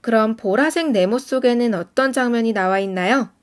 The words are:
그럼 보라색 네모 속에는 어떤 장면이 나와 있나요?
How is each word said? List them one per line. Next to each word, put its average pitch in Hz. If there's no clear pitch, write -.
그럼 226
보라색 294
네모 208
속에는 240
어떤 254
장면이 240
나와 190
있나요? 196